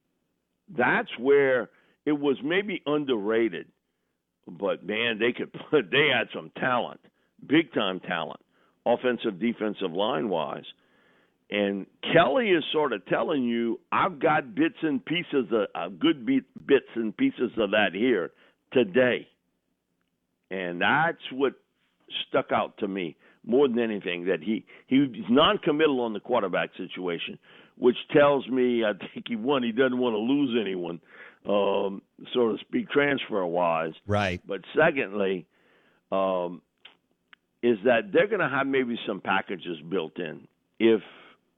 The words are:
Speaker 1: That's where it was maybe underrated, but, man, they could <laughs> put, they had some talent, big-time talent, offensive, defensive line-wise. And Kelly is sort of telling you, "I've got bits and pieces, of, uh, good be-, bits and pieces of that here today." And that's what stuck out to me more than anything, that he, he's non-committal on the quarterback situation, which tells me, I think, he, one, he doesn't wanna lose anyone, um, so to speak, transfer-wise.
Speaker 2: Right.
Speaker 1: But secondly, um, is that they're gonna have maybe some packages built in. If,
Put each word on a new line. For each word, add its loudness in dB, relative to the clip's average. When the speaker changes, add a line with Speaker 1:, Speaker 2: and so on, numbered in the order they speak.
Speaker 1:
That's 0
where 4
it 0
was 0
maybe -2
underrated, 0
but, -6
man, -2
they 2
could -8
<laughs> -14
put, 0
they 2
had 0
some -12
talent, -4
big-time 0
talent, -6
offensive, 0
defensive -4
line-wise. -4
And 0
Kelly 4
is 2
sort 0
of -8
telling -2
you, -2
"I've 0
got 0
bits 0
and -2
pieces, -2
of, 2
uh, -6
good -2
be-, 2
bits 4
and -4
pieces 0
of 0
that 2
here 0
today." 2
And -6
that's 2
what 0
stuck -2
out -2
to -4
me -6
more 4
than 0
anything, -4
that 0
he, -4
he's 4
non-committal 4
on -2
the -6
quarterback 0
situation, -6
which 4
tells 6
me, 2
I 0
think, -12
he, -6
one, 0
he -2
doesn't 2
wanna 0
lose 0
anyone, -4
um, 0
so 2
to -6
speak, -4
transfer-wise. 0
Speaker 2:
Right. 0
Speaker 1:
But -8
secondly, 2
um, -2
is 4
that 2
they're 4
gonna -2
have 0
maybe 0
some -6
packages -4
built -4
in. -10
If, 6